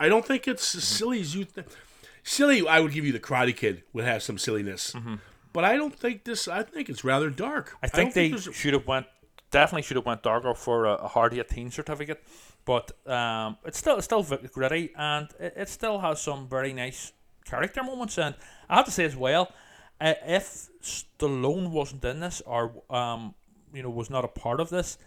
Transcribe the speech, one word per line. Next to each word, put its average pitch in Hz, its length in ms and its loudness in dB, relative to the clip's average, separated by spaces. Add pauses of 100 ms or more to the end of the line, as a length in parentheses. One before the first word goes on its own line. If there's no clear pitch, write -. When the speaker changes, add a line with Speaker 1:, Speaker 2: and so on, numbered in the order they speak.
Speaker 1:
I 156 80 6
don't 226 160 6
think 269 240 2
it's - 260 -2
as 175 80 -6
Speaker 2:
Mm-hmm. - 140 0
Speaker 1:
silly 226 240 0
as 151 140 -4
you 190 100 -4
think. - 220 -14 (560)
Silly, 269 440 6
I 160 140 8
would 156 100 2
give 147 140 -2
you 135 80 2
the 113 80 -2
Karate 123 340 2
Kid 101 280 -2 (100)
would 113 100 -2
have 117 180 0
some 104 160 -6
silliness, 101 540 -4
Speaker 2:
Mm-hmm. 117 240 -8 (380)
Speaker 1:
but 170 100 2
I 220 140 4
don't 294 200 -2
think 240 280 -4
this. 233 240 -4
I 190 140 -4
think 294 260 -8
it's 131 160 -10
rather 139 240 2
dark. 226 520 -6
Speaker 2:
I 127 60 -2
Speaker 1:
I - 20 0
Speaker 2:
think 175 200 4
Speaker 1:
don't 247 40 -8
think 170 220 4
Speaker 2:
they 208 80 -6
Speaker 1:
there's - 140 -12
Speaker 2:
should 143 160 2
have 139 140 2
went, 131 180 0 (460)
definitely 156 300 6
should 135 160 -4
have 120 80 -2
went 117 180 -2
darker 120 300 2
for 117 320 0
a, 104 80 6
a - 140 -2
hard 117 260 4
eighteen 120 380 -4
certificate, 147 520 -8 (400)
but, 120 280 0 (180)
um, 113 560 -2
it's - 140 -10
still, 294 180 4
it's 180 80 -4
still 220 180 2
v-, 143 140 -4 (160)
gritty, 151 420 -2
and 151 320 -2 (120)
it, 175 180 -8
it 196 120 -8
still 214 300 -4
has 160 220 -2
some 139 260 -6
very 131 260 -4
nice 127 380 -8 (320)
character 170 400 -4
moments. 254 360 -6
And 147 160 -2 (340)
I 175 80 2
have 269 80 8
to 220 60 -6
say 185 120 2
as 147 120 0
well, 143 360 2 (480)
uh, 160 140 4 (140)
if - 420 -2 (140)
Stallone 147 880 -2
wasn't 135 340 -4
in 135 140 -4
this 170 260 -8
or, 117 260 0 (200)
um, 117 420 -4 (400)
you 139 80 -10
know, 123 80 -6
was 117 220 -6
not 127 120 0
a 120 60 -2
part 120 320 -4
of 165 80 -4
this, 175 380 -4